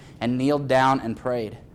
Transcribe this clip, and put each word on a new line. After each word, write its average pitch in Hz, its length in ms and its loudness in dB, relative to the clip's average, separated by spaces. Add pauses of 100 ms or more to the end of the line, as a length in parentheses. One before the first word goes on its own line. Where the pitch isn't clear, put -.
(200)
and 123 180 -2
kneeled 139 300 0
down 131 320 4
and 113 160 -6
prayed, 120 420 -6 (160)